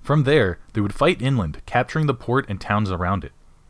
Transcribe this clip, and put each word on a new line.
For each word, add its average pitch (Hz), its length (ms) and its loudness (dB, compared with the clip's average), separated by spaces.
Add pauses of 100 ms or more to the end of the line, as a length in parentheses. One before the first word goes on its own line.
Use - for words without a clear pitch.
From 147 220 2
there, 123 340 2 (140)
they 110 80 -2
would 101 140 -2
fight 156 260 2
inland, 113 460 -2
capturing 127 400 0
the 135 80 2
port 123 340 -2
and 98 120 -8
towns 104 300 0
around 90 340 -2
it. - 80 -14 (380)